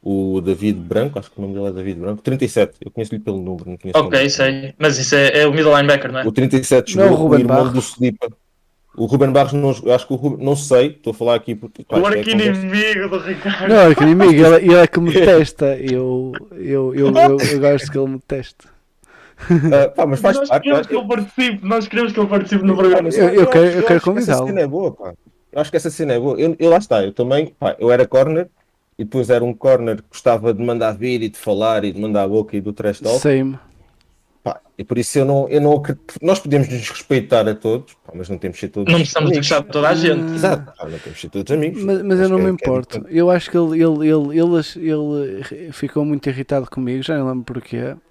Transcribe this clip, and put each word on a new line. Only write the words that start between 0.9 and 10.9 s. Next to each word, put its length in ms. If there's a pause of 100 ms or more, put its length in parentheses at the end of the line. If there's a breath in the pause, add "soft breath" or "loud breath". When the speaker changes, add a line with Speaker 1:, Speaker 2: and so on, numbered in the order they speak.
Speaker 1:
acho 140
que 80
o 20
nome 140
dele 120
é 40
David 280
Branco, 220
trinta 240
e 40
sete, 300
eu 120
conheço-lhe 280
pelo 220
número, 300
não 60
conheço 220
Speaker 2:
Ok, 200
Speaker 1:
o 20
nome. 80
Speaker 2:
sei, 480
mas 220
isso 160
é, 260
é 60
o 40
middle 240
linebacker, 360
não 80
é? 80
Speaker 1:
O 40
trinta 260
e 60
sete 320
Speaker 3:
Não, 140
Speaker 1:
jogou 80
Speaker 3:
o 60
Ruben 160
Speaker 1:
com 80
o 80
irmão 100
Speaker 3:
Barros. 80
Speaker 1:
do 60
Slipa. 480 (680)
O 100
Ruben 240
Barros, 220
não, 300
eu 100
acho 140
que 60
o 20
Ruben, 300
não 100
sei, 320
estou 240